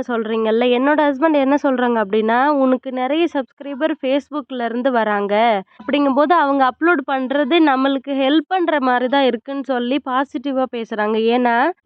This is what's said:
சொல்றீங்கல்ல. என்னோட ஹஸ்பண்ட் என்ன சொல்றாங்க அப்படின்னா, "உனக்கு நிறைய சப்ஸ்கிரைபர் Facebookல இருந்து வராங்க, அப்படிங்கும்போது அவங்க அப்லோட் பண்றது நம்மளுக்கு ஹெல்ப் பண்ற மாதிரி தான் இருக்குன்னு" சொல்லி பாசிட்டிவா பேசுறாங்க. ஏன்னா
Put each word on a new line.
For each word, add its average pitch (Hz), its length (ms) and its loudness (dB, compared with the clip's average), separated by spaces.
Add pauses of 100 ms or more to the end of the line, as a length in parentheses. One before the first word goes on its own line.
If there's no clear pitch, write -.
சொல்றீங்கல்ல. 226 640 0
என்னோட 277 300 2
ஹஸ்பண்ட் 294 360 2
என்ன 269 260 2
சொல்றாங்க 247 360 0
அப்படின்னா, 220 400 0 (100)
"உனக்கு 262 420 0
நிறைய 262 420 0
சப்ஸ்கிரைபர் 285 680 -6
Facebookல 269 640 -4
இருந்து 240 260 -2
வராங்க, 208 420 0 (420)
அப்படிங்கும்போது 285 580 0
அவங்க 277 320 2
அப்லோட் 294 420 0
பண்றது 269 500 0 (100)
நம்மளுக்கு 269 480 0
ஹெல்ப் 277 320 2
பண்ற 339 320 0
மாதிரி 254 280 2
தான் 277 160 2
இருக்குன்னு" 262 400 -2
சொல்லி 254 420 -2
பாசிட்டிவா 262 640 -4
பேசுறாங்க. 220 480 -4 (160)
ஏன்னா 240 200 2 (300)